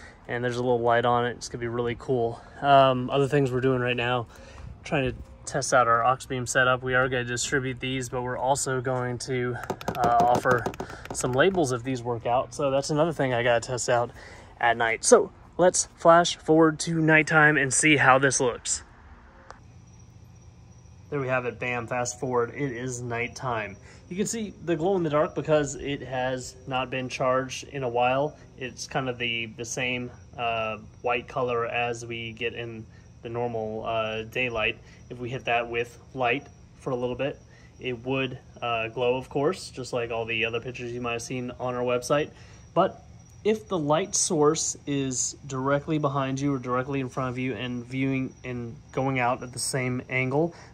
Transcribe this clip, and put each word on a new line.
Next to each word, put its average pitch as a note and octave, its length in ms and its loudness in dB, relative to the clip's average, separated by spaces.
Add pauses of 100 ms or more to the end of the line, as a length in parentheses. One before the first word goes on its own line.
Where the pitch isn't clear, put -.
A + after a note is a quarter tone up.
(260)
and B2 160 -4
there's A#2+ 140 -2
a B2 60 -2
little B2 180 2
light A#2 240 4
on A#2+ 220 4
it, A#2 100 -4
it's - 120 -12
gonna B2+ 120 -10
be A#2+ 80 -4
really A#2+ 280 -4
cool. A#2 440 -2 (200)
Um, C3+ 500 6
other C#3 180 2
things C#3 240 2
we're B2+ 80 0
doing C3 200 2
right B2 160 0
now, A#2+ 300 -2 (560)
trying C3 300 -2
to A#2 40 -12 (280)
test - 280 -4
out B2 140 6
our A#2 180 4
aux B2+ 140 4 (100)
beam B2+ 180 -4
setup. B2+ 360 2
We B2+ 120 -2
are C3 140 4
gonna B2+ 160 -2
distribute B2 540 -2
these, B2+ 300 -6
but B2+ 140 -4
we're B2 160 -4
also C3 420 0
going B2 380 -2
to, B2 380 -4 (400)
uh, A#2+ 240 4
offer A#2+ 440 4 (480)
some C3 200 -2
labels D#3 380 4
if A#2+ 140 -2
these B2+ 180 -4
work A#2 240 -4
out. B2 260 0
So C#3+ 200 0
that's C3+ 180 0
another D#3 220 2
thing C3+ 200 0
I A#2+ 120 0
gotta A#2+ 160 4
test A#2+ 280 -4
out A#2+ 220 2 (500)
at A#2 160 4
night. A2+ 280 0
So - 280 6 (260)
let's F3+ 380 4
flash E3+ 400 8
forward D#3+ 440 6
to E3 200 -2
nighttime D#3 560 6
and C3+ 180 0
see D#3 220 4
how C3 220 6
this C3+ 220 2
looks. - 440 -2 (2250)
There D3 100 -2
we B2+ 80 -4
have B2+ 160 0
it, A2+ 140 -6
bam, A#2+ 300 -4
fast B2 320 -4
forward, A#2+ 340 0
it C#3 180 -4
is B2 300 -8
nighttime. A#2 720 -6 (320)
You F3 80 -8
can G#3+ 100 0
see A3 280 -6 (100)
the E3 120 2
glow F#3 200 0
in F3 60 0
the D#3 80 0
dark D#3 240 2
because D3+ 400 2
it C#3 280 -6
has B2+ 540 -6 (100)
not C3 220 -2
been B2+ 200 -6
charged C3 560 0
in C#3+ 180 -8
a B2+ 60 -2
while. B2+ 500 2 (180)
It's A#2 300 -10
kind C3+ 220 -2
of A#2+ 100 -4
the, A#2 280 -4
the A2 180 -12
same, B2 460 -4 (280)
uh, A2+ 400 -2 (240)
white B2 260 -2
color B2 380 -2
as A#2+ 400 -4
we A#2 260 -10
get A2+ 220 -6
in A#2 320 -10 (340)
the B2 80 -12
normal, A2+ 560 -4
uh, A2 380 -4
daylight. A2+ 560 -2 (320)
If B2 80 -12
we B2 100 -8
hit B2 160 -8
that A#2 240 0
with A#2 300 -4 (160)
light B2+ 320 0 (300)
for - 140 -8
a B2+ 60 -2
little B2 180 -4
bit, C3 240 -4 (400)
it B2 280 -8
would, C3 320 -2 (240)
uh, A#2 260 -2
glow, B2 280 0
of B2+ 120 -8
course, D#3 420 -2
just B2+ 220 -10
like A#2+ 180 -2
all A#2 140 -2
the A2+ 220 -2
other A#2 140 -2
pictures B2 320 -8
you B2 100 -8
might A#2+ 100 -4
have A#2 100 -6
seen B2 280 -6 (100)
on B2 140 -4
our B2 80 -4
website. B2 480 0 (420)
But - 320 0 (400)
if G#3+ 240 0
the F#3+ 100 -2
light D#3+ 360 0
source - 640 2 (100)
is C3+ 500 -2 (100)
directly C#3 520 0
behind C3+ 420 0
you C#3+ 140 0
or C3 40 -2
directly B2+ 420 -2
in B2+ 80 -4
front C3 200 -4
of B2 100 -6
you B2+ 160 -4
and B2 300 -6
viewing C3 480 -2 (120)
and A#2+ 320 -8 (160)
going C3+ 260 0
out B2+ 240 0
at B2+ 100 -12
the B2+ 60 -10
same B2+ 500 -2
angle, C3 460 0 (200)